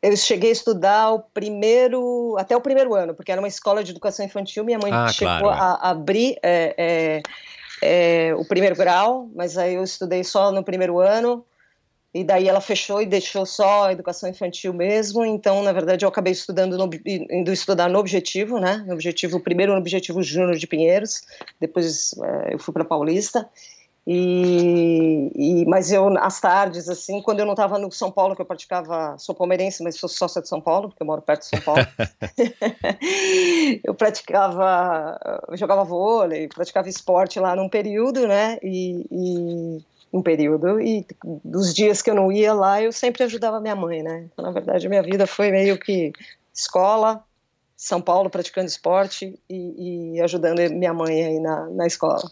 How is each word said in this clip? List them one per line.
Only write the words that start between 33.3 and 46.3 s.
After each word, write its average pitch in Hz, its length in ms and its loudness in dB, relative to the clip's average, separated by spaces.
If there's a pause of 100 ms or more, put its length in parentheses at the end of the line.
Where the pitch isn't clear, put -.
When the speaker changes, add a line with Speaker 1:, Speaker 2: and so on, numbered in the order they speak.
Speaker 1:
eu - 100 -4
praticava, 185 1300 0 (300)
eu 165 80 -10
jogava 196 260 2
vôlei, 175 640 0
praticava 175 420 -4
esporte 185 500 0
lá 185 160 0
num 190 140 -4
período, 226 580 0
né, 214 360 2
e, 185 480 -4
e 170 720 -4 (300)
um 185 80 0
período, 160 580 2
e 220 260 -2 (380)
dos 175 300 -2
dias 208 280 2
que - 80 0
eu 214 60 2
não 190 160 4
ia 208 220 4
lá, 202 280 4
eu 226 100 0
sempre 247 320 -2
ajudava 220 360 -2
minha 214 160 -4
mãe, 170 280 -4
né, 165 280 -8
então, - 140 -10
na 180 60 -6
verdade, 185 340 -2
a 185 40 -4
minha 196 140 4
vida 196 240 2
foi 202 240 0
meio 196 280 4
que 175 320 -2 (420)